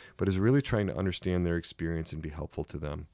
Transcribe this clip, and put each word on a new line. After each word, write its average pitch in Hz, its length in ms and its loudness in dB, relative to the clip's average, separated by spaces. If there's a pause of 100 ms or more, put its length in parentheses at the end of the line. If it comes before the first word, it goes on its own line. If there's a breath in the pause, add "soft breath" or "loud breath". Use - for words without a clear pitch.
(180 loud breath)
but 98 100 2
is 92 100 2
really 127 240 6
trying 104 260 0
to - 80 -4
understand 90 500 0
their 85 100 2
experience 82 560 -4
and 78 80 -6
be 78 80 -6
helpful 78 360 -6
to - 140 -8
them. 78 360 -6